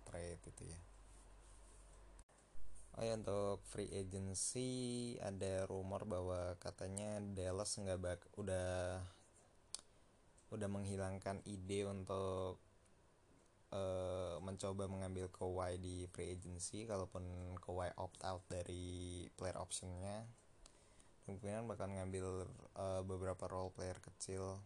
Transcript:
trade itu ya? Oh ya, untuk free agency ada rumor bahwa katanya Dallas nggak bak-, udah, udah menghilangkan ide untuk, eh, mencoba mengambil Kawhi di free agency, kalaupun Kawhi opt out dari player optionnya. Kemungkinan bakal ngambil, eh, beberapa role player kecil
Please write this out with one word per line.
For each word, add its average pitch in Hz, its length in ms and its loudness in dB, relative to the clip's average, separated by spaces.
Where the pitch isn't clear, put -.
trade 85 380 -4
itu 87 160 -10
ya? 85 120 -8
Oh 113 80 0
ya, 113 80 4
untuk 101 560 4
free - 240 -2
agency 120 1300 2
ada 95 480 2
rumor 95 400 0
bahwa 90 480 2
katanya 104 640 -2
Dallas 95 560 2
nggak 92 240 2
bak-, 90 400 0
udah, 92 640 2
udah 104 240 0
menghilangkan 98 720 2
ide 98 400 2
untuk, 95 720 2
eh, 92 720 2
mencoba 98 480 0
mengambil 92 400 0
Kawhi 90 480 2
di 90 320 -2
free 87 240 -4
agency, 90 560 -4
kalaupun 90 720 -2
Kawhi 90 400 0
opt - 240 -4
out 90 240 0
dari 90 880 -2
player 92 240 -2
optionnya. 92 640 -2
Kemungkinan 101 400 -2
bakal 98 240 0
ngambil, 92 560 2
eh, 95 240 4
beberapa 95 400 0
role 92 320 0
player 92 240 -2
kecil 95 640 -2